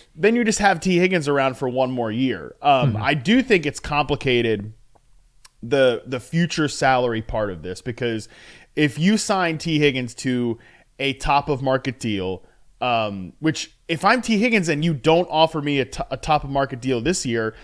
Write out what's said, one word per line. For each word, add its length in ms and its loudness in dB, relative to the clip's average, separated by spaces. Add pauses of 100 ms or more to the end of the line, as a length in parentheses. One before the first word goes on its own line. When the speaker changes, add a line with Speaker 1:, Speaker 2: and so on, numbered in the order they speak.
(160)
Speaker 1:
then 180 2
you 80 2
just 160 0
have 220 2
T 180 2
Higgins 300 2
around 280 2
for 120 -4
one 240 0
more 180 -2
year. 500 -2
Um, 340 4
Speaker 2:
Mm-hmm. 80 -4
Speaker 1:
I 120 0
do 260 2
think 260 0
it's 120 -6
complicated, 920 0 (920)
the, 440 2
the 140 -6
future 480 -2
salary 520 0
part 300 -4
of 120 -10
this, 200 -10
because 480 -6 (460)
if 220 2
you 200 4
sign 400 -2
T 200 0
Higgins 360 0
to 440 -2 (400)
a 160 -2
top 360 0
of 100 -2
market 400 -2
deal, 420 -4 (380)
um, 600 -2
which 300 -2 (160)
if 160 -4
I'm 200 4
T 160 0
Higgins 320 2
and 120 -2
you 120 2
don't 360 4
offer 300 2
me 200 0
a 40 0
t-, 260 -8
a 60 -4
top 280 0
of 60 -8
market 300 -2
deal 220 -2
this 240 -2
year, 380 -2